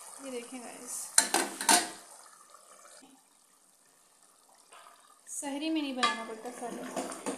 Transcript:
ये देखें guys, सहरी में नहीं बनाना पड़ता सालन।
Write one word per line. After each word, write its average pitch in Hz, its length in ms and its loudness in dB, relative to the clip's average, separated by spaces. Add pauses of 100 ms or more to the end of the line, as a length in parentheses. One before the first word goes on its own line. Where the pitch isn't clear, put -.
(240)
ये 269 80 -6
देखें 247 300 -8
guys, 247 300 -10 (4000)
सहरी 285 420 -2
में 320 120 4
नहीं 269 140 0
बनाना 226 300 4
पड़ता 226 260 -8
सालन। 240 340 -6 (520)